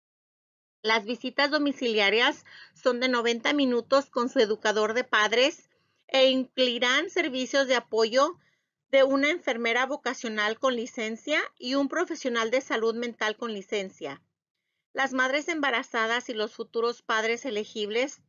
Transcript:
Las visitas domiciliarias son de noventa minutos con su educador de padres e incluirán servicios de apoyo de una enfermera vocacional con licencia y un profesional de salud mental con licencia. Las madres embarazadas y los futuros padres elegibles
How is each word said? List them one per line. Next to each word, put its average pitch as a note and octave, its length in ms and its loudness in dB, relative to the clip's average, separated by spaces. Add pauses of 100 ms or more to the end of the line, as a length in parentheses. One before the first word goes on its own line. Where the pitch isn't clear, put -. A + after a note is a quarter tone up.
(800)
Las A3 220 0
visitas B3 460 -2
domiciliarias B3 960 2 (300)
son B3 240 0
de B3+ 100 0
noventa A#3 440 0
minutos C4+ 580 2
con B3 180 -2
su - 80 -4
educador G#3+ 560 2
de B3 100 -2
padres A3+ 640 2 (380)
e C4 240 4
incluirán B3+ 800 0
servicios C#4 560 0
de B3+ 80 2
apoyo A#3+ 640 0 (540)
de C4+ 100 6
una C#4 300 4
enfermera B3 560 -2
vocacional A3+ 720 -4
con C4 160 0
licencia A#3 680 -4 (160)
y B3 160 -6
un C#4 140 2
profesional C4 640 -2
de B3+ 100 0
salud A3+ 320 -2
mental A3+ 420 -6
con A#3 160 -8
licencia. F#3+ 680 -8 (720)
Las C4 180 -2
madres C4 360 -2
embarazadas B3 800 -2
y A#3+ 60 -6
los G#3+ 180 -4
futuros A#3 480 -4
padres A3+ 440 -2
elegibles G#3+ 840 -4